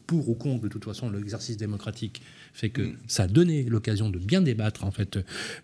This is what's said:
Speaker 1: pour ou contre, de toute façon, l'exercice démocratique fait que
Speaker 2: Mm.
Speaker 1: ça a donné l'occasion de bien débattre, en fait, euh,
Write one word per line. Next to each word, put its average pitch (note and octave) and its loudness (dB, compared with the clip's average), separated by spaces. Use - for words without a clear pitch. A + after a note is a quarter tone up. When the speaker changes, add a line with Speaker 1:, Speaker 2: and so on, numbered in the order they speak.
Speaker 1:
pour D#3+ 2
ou A#2 2
contre, B2 0
de G#2 -2
toute G#2 -8
façon, A2 -6
l'exercice G2+ -6
démocratique G#2 -6
fait G#2+ -2
que - -2
Speaker 2:
Mm. - -4
Speaker 1:
ça - 2
a - 4
donné D3+ 6
l'occasion A2 0
de F#2 -2
bien A#2+ 4
débattre, A2 2
en G2 0
fait, - -2
euh, F#2+ 0